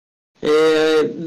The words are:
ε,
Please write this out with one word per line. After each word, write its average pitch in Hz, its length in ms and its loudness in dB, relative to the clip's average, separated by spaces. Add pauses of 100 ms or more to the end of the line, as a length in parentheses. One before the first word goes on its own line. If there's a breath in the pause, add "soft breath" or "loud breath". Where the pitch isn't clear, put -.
(400)
ε, 156 680 0 (160)